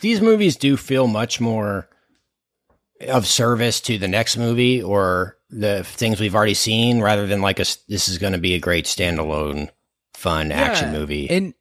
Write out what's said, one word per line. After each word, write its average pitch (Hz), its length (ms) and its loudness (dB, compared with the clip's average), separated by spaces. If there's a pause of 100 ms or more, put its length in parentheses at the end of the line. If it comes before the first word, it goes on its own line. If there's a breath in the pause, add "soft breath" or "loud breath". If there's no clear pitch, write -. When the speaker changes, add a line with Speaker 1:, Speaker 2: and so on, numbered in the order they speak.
Speaker 1:
these 214 200 2
movies 208 360 4
do 139 200 2
feel 131 300 0
much 113 340 -2
more 107 480 -2 (1200)
of 127 180 0
service 117 560 0
to 117 160 -2
the 95 100 -2
next 110 280 0
movie 120 460 2
or 95 540 0 (140)
the 104 340 -2
things 110 360 -2
we've 104 140 0
already 107 200 4
seen 117 460 2
rather 104 260 2
than, 98 140 0
like, 98 180 0
a 95 40 0
s-, - 140 -4 (120)
this 98 200 -2
is 90 100 -4
gonna 95 200 -2
be 90 160 0
a 87 40 0
great 85 280 0
standalone, 76 840 -2 (460)
fun 78 360 -2
action 76 420 -2
Speaker 2:
Yeah, 76 60 -4
Speaker 1:
movie. 73 320 -4
Speaker 2:
and, 185 300 -2